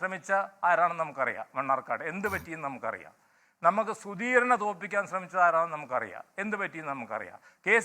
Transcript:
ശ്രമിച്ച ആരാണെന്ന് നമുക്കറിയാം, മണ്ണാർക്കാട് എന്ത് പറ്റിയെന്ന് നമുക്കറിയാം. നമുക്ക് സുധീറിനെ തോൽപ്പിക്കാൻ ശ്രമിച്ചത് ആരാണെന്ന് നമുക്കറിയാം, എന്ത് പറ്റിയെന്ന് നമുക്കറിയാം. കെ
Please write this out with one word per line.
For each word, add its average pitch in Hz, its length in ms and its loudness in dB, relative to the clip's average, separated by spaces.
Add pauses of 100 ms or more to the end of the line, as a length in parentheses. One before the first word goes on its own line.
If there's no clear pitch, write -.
ശ്രമിച്ച 185 300 -4 (400)
ആരാണെന്ന് 170 340 4
നമുക്കറിയാം, 123 420 -2 (100)
മണ്ണാർക്കാട് 131 560 -2
എന്ത് 196 220 -4
പറ്റിയെന്ന് 160 340 -8
നമുക്കറിയാം. 110 460 -8 (520)
നമുക്ക് 202 260 4 (100)
സുധീറിനെ 240 640 2
തോൽപ്പിക്കാൻ 202 460 -2
ശ്രമിച്ചത് 180 360 2
ആരാണെന്ന് 165 300 4
നമുക്കറിയാം, 120 480 -6 (180)
എന്ത് 214 180 -2
പറ്റിയെന്ന് 156 340 -6
നമുക്കറിയാം. 107 440 -8 (280)
കെ 202 180 6